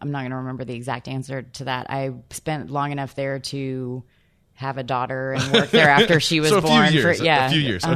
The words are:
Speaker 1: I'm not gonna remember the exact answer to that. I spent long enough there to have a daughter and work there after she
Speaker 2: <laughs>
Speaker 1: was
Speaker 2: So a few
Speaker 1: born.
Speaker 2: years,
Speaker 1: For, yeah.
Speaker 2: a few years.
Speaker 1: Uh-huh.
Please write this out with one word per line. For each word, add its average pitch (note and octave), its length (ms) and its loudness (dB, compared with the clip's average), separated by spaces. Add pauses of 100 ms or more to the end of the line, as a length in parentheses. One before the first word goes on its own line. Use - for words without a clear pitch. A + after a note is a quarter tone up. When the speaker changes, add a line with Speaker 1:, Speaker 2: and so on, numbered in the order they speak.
Speaker 1:
I'm C#3+ 100 -8
not C#3 120 -6
gonna B2+ 140 -8
remember C3 280 -8
the B2 100 -10
exact B2 340 -8
answer C3+ 340 -8
to - 220 -14
that. B2+ 260 -6
I C3+ 220 -4 (180)
spent D3+ 400 -8
long C#3+ 220 -4
enough C#3 220 -8
there C3+ 240 -4
to C3 680 -8 (500)
have C3+ 220 -8
a C3+ 60 -6
daughter C3 500 -4
and C3+ 200 -2
work - 180 2
there D#3+ 180 6
after D#3 320 6
she D#3 200 0
Speaker 2:
<laughs> - 0 -
Speaker 1:
was D#3 100 2
Speaker 2:
So C#3+ 80 6
a - 20 4
few D#3 100 2
Speaker 1:
born. - 220 6
Speaker 2:
years, D3 260 4
Speaker 1:
For, - 60 -2
yeah. C#3+ 220 4
Speaker 2:
a C3+ 40 0
few D#3 100 2
years. A2 240 -2
Speaker 1:
Uh-huh. E3 120 2